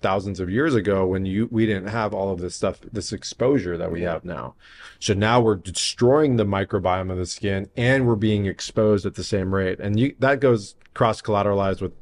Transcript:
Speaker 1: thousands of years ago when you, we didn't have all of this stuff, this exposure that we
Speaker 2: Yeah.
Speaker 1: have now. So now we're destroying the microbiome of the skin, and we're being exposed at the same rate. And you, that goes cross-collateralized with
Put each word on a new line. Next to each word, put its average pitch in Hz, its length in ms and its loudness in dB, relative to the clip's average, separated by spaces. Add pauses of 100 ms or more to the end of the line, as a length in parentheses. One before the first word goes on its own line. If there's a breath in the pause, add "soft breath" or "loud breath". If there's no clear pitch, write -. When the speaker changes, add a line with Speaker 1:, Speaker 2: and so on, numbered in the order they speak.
Speaker 1:
thousands 98 360 -2
of 90 120 -4
years 135 240 0
ago 95 320 2
when 95 180 0
you, 98 260 -2
we 113 160 2
didn't 98 220 -2
have 107 260 -2
all 98 160 -2
of 90 100 -6
this 87 140 -8
stuff, 95 240 -2 (140)
this 101 180 -8
exposure 104 680 -2
that 85 120 -4
we 85 120 -4
Speaker 2:
Yeah. 87 100 -2
Speaker 1:
have 80 120 -8
now. 71 300 -10 (460 loud breath)
So 107 140 0
now 110 260 4
we're 110 160 4
destroying 123 800 2
the 110 80 4
microbiome 95 640 0
of 92 60 -4
the 90 100 -4
skin, 98 480 -4
and 127 320 2
we're 117 80 4
being 104 320 2
exposed 104 600 0
at 95 80 -6
the 92 100 -8
same 95 300 -2
rate. 95 260 0
And 104 180 -2
you, 131 220 2
that 135 200 2
goes 117 360 2 (160)
cross-collateralized 101 880 0
with 92 220 -6